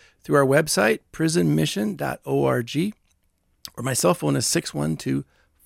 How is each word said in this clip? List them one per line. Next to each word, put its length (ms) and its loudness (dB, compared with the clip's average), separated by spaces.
through 140 -2
our 100 6
website, 520 2
prison 420 2
mission 400 0
dot 300 -6
org, 680 0
or 60 -10
my 120 -2
cell 200 2
phone 220 -2
is 100 -2
six 260 -2
one 240 -2
two, 280 -4